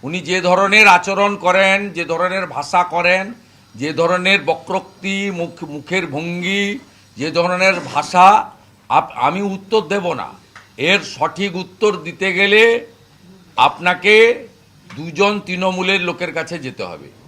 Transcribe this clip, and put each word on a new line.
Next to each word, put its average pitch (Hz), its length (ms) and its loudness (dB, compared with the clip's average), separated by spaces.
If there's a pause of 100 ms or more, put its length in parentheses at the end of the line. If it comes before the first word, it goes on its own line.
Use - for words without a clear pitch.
উনি 165 160 -6
যে 175 220 -2
ধরনের 196 460 6
আচরণ 196 480 4
করেন, 190 540 2
যে 165 160 -6
ধরনের 180 420 -2
ভাষা 175 360 -2
করেন, 180 500 0 (420)
যে 143 180 -6
ধরনের 180 520 0
বক্রোক্তি, 190 880 -6
মুখ, 170 320 -8
মুখের 160 440 -6
ভঙ্গি, 175 720 -4 (380)
যে 147 140 -6
ধরনের 180 480 0
ভাষা, 180 720 4 (380)
আপ-, 139 260 0
আমি 147 260 0
উত্তর 202 400 -2
দেব 175 320 -4
না। 98 140 -8 (500)
এর 170 220 2
সঠিক 165 560 -6
উত্তর 185 420 -2
দিতে 170 360 -6
গেলে 214 540 2 (680)
আপনাকে 185 920 2 (480)
দুজন 170 440 -2
তৃণমূলের 185 600 -2
লোকের 175 320 -6
কাছে 160 260 -8
যেতে 123 240 -10
হবে, 78 280 -12 (160)